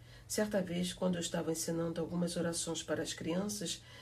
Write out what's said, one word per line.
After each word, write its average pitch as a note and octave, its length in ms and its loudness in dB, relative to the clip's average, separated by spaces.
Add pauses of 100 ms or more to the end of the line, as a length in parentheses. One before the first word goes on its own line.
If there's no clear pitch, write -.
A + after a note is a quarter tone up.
(280)
"Certa G#3+ 320 2
vez, F3+ 320 0
quando F#3 240 2
eu E3+ 60 0
estava E3 300 0
ensinando E3 500 0
algumas E3+ 340 0
orações E3+ 460 0
para D#3 220 0
as - 100 -4
crianças, F#3+ 640 0 (220)